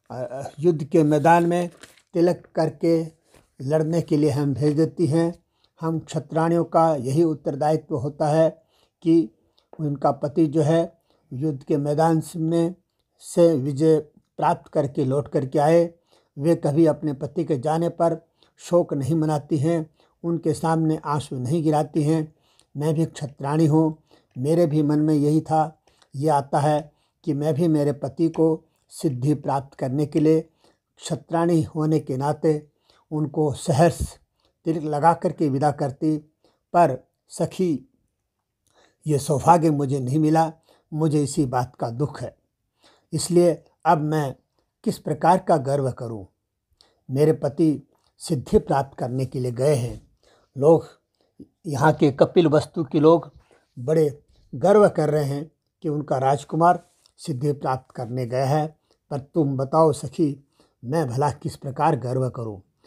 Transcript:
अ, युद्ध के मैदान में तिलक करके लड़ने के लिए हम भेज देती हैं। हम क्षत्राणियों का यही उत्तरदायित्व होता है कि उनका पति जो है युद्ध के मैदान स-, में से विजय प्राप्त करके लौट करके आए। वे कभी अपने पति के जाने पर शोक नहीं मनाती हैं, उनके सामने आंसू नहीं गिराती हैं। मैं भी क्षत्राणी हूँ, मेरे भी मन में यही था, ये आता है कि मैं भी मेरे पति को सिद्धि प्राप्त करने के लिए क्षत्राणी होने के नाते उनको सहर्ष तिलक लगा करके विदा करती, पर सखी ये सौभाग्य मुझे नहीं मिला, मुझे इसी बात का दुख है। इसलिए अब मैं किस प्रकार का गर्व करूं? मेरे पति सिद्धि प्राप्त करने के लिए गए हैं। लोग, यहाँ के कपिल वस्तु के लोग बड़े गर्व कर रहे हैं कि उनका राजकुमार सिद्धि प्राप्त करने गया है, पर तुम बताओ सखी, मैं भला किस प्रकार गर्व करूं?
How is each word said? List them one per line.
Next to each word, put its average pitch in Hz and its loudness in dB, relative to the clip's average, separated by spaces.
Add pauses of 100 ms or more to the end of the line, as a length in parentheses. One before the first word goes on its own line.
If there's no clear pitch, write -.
(120)
अ, 123 -10 (100)
युद्ध 156 0
के 160 2
मैदान 156 4
में 175 -2 (440)
तिलक 175 0
करके 165 -2 (540)
लड़ने 156 -2
के 156 -2
लिए 151 2
हम 143 -2
भेज 143 0
देती 160 0
हैं। 165 -2 (380)
हम 160 -4
क्षत्राणियों 160 -2
का 160 2
यही 135 0
उत्तरदायित्व 156 -2
होता 147 -4
है 156 2 (380)
कि 165 2 (500)
उनका 143 -2
पति 147 0
जो 151 0
है 165 0 (320)
युद्ध 135 -6
के 156 -2
मैदान 151 0
स-, - -12
में 170 -2 (440)
से 170 2
विजय 147 2 (380)
प्राप्त 156 -2
करके 143 -2
लौट 135 -2
करके 139 -2
आए। 170 4 (440)
वे 160 2
कभी 160 2
अपने 151 0
पति 147 -6
के 156 -2
जाने 160 -2
पर 165 -2 (300)
शोक 175 0
नहीं 143 -2
मनाती 156 -2
हैं, 160 0 (340)
उनके 165 -2
सामने 160 0
आंसू 147 -6
नहीं 143 -2
गिराती 156 0
हैं। 160 -2 (420)
मैं 151 -2
भी 160 0
क्षत्राणी 147 -2
हूँ, 156 2 (340)
मेरे 160 2
भी 151 0
मन 151 2
में 156 2
यही 147 2
था, 156 -2 (340)
ये 143 -2
आता 143 0
है 151 0 (320)
कि 156 -4
मैं 147 -2
भी 165 0
मेरे 147 2
पति 143 -2
को 160 0 (240)
सिद्धि 139 -2
प्राप्त 139 -6
करने 143 -2
के 151 -2
लिए 160 4 (560)
क्षत्राणी 170 -2
होने 156 -2
के 143 -6
नाते 151 -2 (440)
उनको 151 -2
सहर्ष - 0 (480)
तिलक 160 -4
लगा 151 2
करके 160 -2
विदा 139 0
करती, 151 -4 (560)
पर 170 2 (220)
सखी 165 -4 (1120)
ये 147 0
सौभाग्य 156 2
मुझे 143 -2
नहीं 127 -2
मिला, 156 2 (400)
मुझे 151 0
इसी 143 -2
बात 127 -6
का 127 -6
दुख 123 -6
है। - -12 (800)
इसलिए 170 2 (220)
अब 165 4
मैं 151 -2 (480)
किस - -4
प्रकार 170 2
का 180 2
गर्व 135 -2
करूं? 113 -12 (880)
मेरे 151 4
पति 156 0 (300)
सिद्धि - -2
प्राप्त - -2
करने 131 -4
के 131 -8
लिए 123 -4
गए 131 2
हैं। 113 -8 (460)
लोग, 147 4 (800)
यहाँ 151 2
के 151 2
कपिल 165 4
वस्तु 151 0
के 160 -2
लोग 160 4 (480)
बड़े 147 -2 (320)
गर्व 190 6
कर 151 -2
रहे 151 0
हैं 143 -6 (300)
कि 165 -6
उनका 147 -4
राजकुमार 147 0 (280)
सिद्धि 147 -4
प्राप्त 131 -6
करने 127 -8
गया 127 -2
है, 151 -2 (300)
पर 147 -6
तुम 139 -2
बताओ 156 2
सखी, 143 -4 (380)
मैं 147 -2
भला 131 -2
किस - -10
प्रकार 151 -2
गर्व 123 -4
करूं? 113 -10 (280)